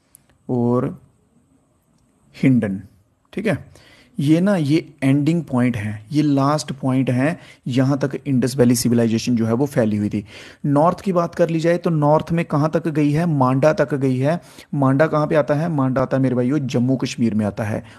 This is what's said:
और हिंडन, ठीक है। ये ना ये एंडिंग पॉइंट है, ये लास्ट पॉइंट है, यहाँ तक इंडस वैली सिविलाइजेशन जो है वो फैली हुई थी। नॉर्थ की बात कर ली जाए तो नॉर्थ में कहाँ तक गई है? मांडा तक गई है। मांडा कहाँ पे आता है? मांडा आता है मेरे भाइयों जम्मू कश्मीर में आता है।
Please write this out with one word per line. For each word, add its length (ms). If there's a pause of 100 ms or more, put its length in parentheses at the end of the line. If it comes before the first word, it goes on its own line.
(520)
और 520 (1400)
हिंडन, 400 (500)
ठीक 140
है। 420 (320)
ये 200
ना 160
ये 460
एंडिंग 420
पॉइंट 320
है, 360
ये 100
लास्ट 500
पॉइंट 380
है, 280 (280)
यहाँ 320
तक 280
इंडस 300
वैली 200
सिविलाइजेशन 600
जो 100
है 60
वो 140
फैली 300
हुई 120
थी। 160 (420)
नॉर्थ 340
की 120
बात 220
कर 140
ली 120
जाए 180
तो 120
नॉर्थ 420
में 120
कहाँ 260
तक 180
गई 240
है? 140
मांडा 460
तक 220
गई 220
है। 240 (340)
मांडा 320
कहाँ 200
पे 80
आता 200
है? 140
मांडा 340
आता 140
है 60
मेरे 120
भाइयों 320
जम्मू 300
कश्मीर 380
में 120
आता 180
है। 200 (140)